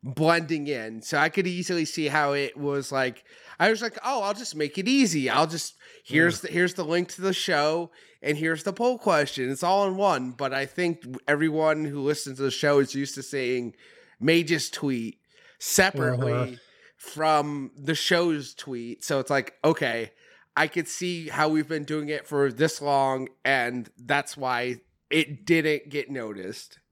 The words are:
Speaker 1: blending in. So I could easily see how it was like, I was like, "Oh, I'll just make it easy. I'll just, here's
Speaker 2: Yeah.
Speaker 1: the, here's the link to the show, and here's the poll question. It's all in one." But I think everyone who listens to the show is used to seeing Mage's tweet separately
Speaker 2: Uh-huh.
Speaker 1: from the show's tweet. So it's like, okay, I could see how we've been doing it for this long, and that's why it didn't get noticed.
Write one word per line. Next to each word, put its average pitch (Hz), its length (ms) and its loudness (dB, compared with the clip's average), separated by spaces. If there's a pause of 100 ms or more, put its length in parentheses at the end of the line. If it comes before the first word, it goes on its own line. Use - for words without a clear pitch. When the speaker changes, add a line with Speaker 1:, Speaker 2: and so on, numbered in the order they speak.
Speaker 1:
blending 156 640 0
in. 113 340 -6
So - 160 -2
I 151 120 4
could 180 180 0
easily 175 380 -2
see 151 220 -4
how 143 260 2
it 143 240 -2
was 143 340 -4
like, 131 320 -2 (340)
I 185 120 4
was 220 120 0
like, 226 220 -8
"Oh, 254 180 -2
I'll 202 120 -2
just 220 240 -10
make 147 200 -2
it 190 120 -2
easy. 170 400 4
I'll 143 180 4
just, 160 280 -8 (280)
here's 165 400 2
Speaker 2:
Yeah. 180 60 -8
Speaker 1:
the, - 60 -12
here's 175 180 2
the 180 100 -4
link 170 300 0
to - 80 -12
the 190 100 0
show, 160 580 0 (320)
and 147 160 0
here's 160 260 -2
the 196 100 -4
poll 240 240 0
question. 143 520 2
It's 135 140 -4
all 196 240 4
in 185 80 -2
one." 156 360 2
But 131 220 -4
I 135 120 -2
think 170 400 -2 (200)
everyone 156 600 2
who 143 160 -6
listens 139 340 -2
to 135 80 -4
the 135 80 2
show 143 280 4
is 135 140 2
used 139 220 -4
to 139 80 -10
seeing 127 520 -2 (440)
Mage's 160 500 2
tweet 120 520 -4 (360)
separately 135 760 2
Speaker 2:
Uh-huh. 123 220 -2 (420)
Speaker 1:
from 147 800 0
the 143 180 -2
show's 170 580 0
tweet. 120 520 -10
So 139 140 0
it's 127 100 -6
like, 139 240 0 (100)
okay, 117 480 0 (460)
I 156 100 2
could 165 200 -4
see 175 400 -6
how 156 220 2
we've 156 180 2
been 156 160 -4
doing 151 240 -4
it 151 180 -6
for 139 240 2
this 147 320 0
long, 135 460 2 (160)
and 123 540 0
that's 143 400 -2
why 123 420 -4 (300)
it 147 360 0
didn't 151 440 2
get 143 200 -6
noticed. 107 680 -10 (120)